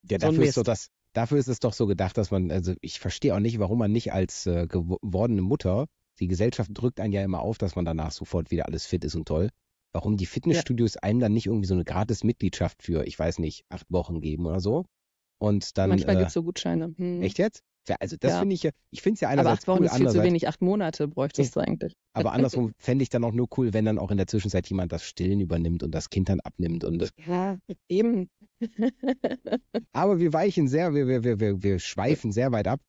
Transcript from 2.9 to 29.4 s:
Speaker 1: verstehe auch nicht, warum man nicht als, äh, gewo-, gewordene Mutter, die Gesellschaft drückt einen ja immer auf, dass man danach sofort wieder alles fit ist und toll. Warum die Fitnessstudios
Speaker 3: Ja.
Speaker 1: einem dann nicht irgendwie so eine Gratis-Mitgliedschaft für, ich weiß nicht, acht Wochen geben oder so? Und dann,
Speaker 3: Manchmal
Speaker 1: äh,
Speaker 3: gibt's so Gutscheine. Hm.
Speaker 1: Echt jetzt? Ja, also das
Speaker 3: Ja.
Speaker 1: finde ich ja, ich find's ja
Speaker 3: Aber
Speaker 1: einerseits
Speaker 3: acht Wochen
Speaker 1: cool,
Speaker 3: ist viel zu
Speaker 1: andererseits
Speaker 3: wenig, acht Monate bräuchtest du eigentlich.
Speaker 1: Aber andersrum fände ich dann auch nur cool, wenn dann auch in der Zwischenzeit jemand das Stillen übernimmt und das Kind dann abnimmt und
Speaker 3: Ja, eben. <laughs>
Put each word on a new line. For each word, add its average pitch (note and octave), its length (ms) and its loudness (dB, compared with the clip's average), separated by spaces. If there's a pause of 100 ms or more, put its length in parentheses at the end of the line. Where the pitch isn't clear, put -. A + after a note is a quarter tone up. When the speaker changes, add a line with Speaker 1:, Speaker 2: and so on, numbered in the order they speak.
Speaker 1:
verstehe G#2 340 0
auch G2+ 60 2
nicht, A2+ 200 0
warum G2+ 200 0
man G#2 140 2
nicht A#2 180 0
als, - 340 -2
äh, E2+ 220 0
gewo-, F2+ 340 -2
gewordene G2+ 400 0
Mutter, G2+ 440 0 (340)
die F#2 80 0
Gesellschaft G2+ 460 0
drückt A#2+ 260 -2
einen G2+ 140 0
ja G2 100 0
immer F#2 160 -2
auf, - 180 -4
dass F#2 200 -2
man F2+ 80 0
danach D#2+ 260 -4
sofort - 400 -4
wieder E2 160 -2
alles E2 180 -6
fit D#2+ 200 -2
ist D2+ 100 -4
und D#2+ 100 -4
toll. F2 240 0 (440)
Warum G#2 240 0
die F#2 80 -2
Fitnessstudios C3 680 0
Speaker 3:
Ja. - 80 -12
Speaker 1:
einem A2+ 180 2
dann A2 100 2
nicht A2 140 2
irgendwie G2+ 220 0
so F#2+ 80 2
eine F2 100 2
Gratis-Mitgliedschaft - 1000 -2
für, D#2+ 240 0
ich - 100 -12
weiß E2+ 220 -2
nicht, D#2+ 300 -4
acht - 200 -14
Wochen E2+ 300 -2
geben D#2 260 -4
oder E2+ 140 0
so? A#2+ 260 0 (540)
Und G#2 380 0
dann, F#2+ 140 2
Speaker 3:
Manchmal F#2 260 4
Speaker 1:
äh, - 20 4
Speaker 3:
gibt's F2+ 140 0
so E3+ 100 -2
Gutscheine. E3+ 540 -4
Hm. F3+ 240 -4
Speaker 1:
Echt F#3+ 160 -2
jetzt? G#3 240 0 (260)
Ja, - 120 -4
also F#2+ 200 -6
das C3 120 2
Speaker 3:
Ja. F3 80 0
Speaker 1:
finde F#3+ 160 0
ich - 80 -6
ja, D#3 80 2 (180)
ich - 140 -14
find's A3 180 0
ja D3+ 60 0
Speaker 3:
Aber B2 140 0
Speaker 1:
einerseits - 220 2
Speaker 3:
acht - 40 -6
Wochen F#3 140 2
Speaker 1:
cool, F3+ 40 6
Speaker 3:
ist E3+ 60 2
viel B2+ 80 0
zu C3+ 80 6
Speaker 1:
andererseits A#2 200 4
Speaker 3:
wenig, E3+ 200 2
acht - 140 -4
Monate F3+ 460 0
bräuchtest C#3 480 -2
du - 40 0
eigentlich. - 340 -2 (200)
Speaker 1:
Aber G#2 180 0
andersrum B2 480 0
fände C3 240 0
ich A#2+ 60 -4
dann A#2 140 0
auch A#2 100 0
nur A#2+ 140 0 (100)
cool, A#2+ 160 2
wenn A2 120 4
dann G#2+ 140 2
auch F2+ 100 -4
in G2+ 80 0
der F#2+ 80 2
Zwischenzeit G2 440 0
jemand F#2 220 -2
das E2 120 -6
Stillen F#2+ 360 -2
übernimmt E2+ 440 0
und E2 80 -4
das D#2+ 180 -6
Kind F#2+ 200 0
dann F#2+ 100 2
abnimmt - 440 -4
und E3+ 300 -2 (140)
Speaker 3:
Ja, F#3 300 -2 (300)
eben. G3+ 420 0 (320)
<laughs> B3+ 1300 -4